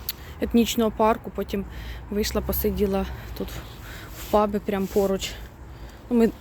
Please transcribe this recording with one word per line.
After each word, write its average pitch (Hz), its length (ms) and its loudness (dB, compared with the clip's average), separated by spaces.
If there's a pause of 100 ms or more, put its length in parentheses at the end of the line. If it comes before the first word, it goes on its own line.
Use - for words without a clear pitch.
(400)
етнічного 226 500 4
парку, 220 440 4
потім 196 300 -2 (460)
вийшла, 208 300 0
посиділа 196 640 2 (320)
тут 190 100 -4 (680)
в - 120 -10
пабі 208 280 4
прямо 196 280 -2
поруч. 196 460 2 (760)
Ну, 240 80 4
ми 226 120 6 (100)